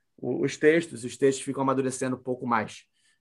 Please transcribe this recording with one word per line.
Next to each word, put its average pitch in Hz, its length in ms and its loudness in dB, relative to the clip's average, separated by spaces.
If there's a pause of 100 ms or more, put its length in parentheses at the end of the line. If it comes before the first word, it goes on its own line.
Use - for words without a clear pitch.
(180)
o, 131 260 -2
os 139 140 -2
textos, 156 480 4
os 120 100 -8
textos 135 300 2
ficam 135 160 -4
amadurecendo 131 560 0
um - 40 -14
pouco 127 240 -6
mais, 113 380 -2 (380)